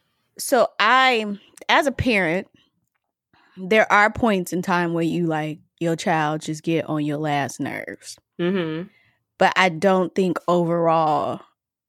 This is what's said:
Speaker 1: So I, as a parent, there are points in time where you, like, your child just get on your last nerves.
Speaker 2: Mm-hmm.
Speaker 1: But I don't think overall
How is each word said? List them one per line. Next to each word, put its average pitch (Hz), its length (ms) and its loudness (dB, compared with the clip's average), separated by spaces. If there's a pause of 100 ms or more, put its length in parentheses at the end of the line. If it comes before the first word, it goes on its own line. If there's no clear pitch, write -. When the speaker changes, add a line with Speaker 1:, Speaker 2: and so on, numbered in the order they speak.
(380)
Speaker 1:
So - 300 2 (120)
I, 226 580 2 (320)
as 294 180 4
a 262 40 2
parent, 190 560 0 (1080)
there 190 340 2
are 208 200 4
points 196 420 0
in 175 80 -2
time 175 320 0
where 165 100 0
you, 170 240 -2
like, 156 320 -4 (200)
your 165 160 0
child 156 460 0
just 156 220 -10
get 165 220 0
on 151 180 -2
your 147 140 -2
last 143 420 -4
nerves. - 580 -10 (220)
Speaker 2:
Mm-hmm. 175 480 -4 (500)
Speaker 1:
But 190 180 2
I 185 140 2
don't 180 460 0
think 185 220 0 (100)
overall 165 960 0 (480)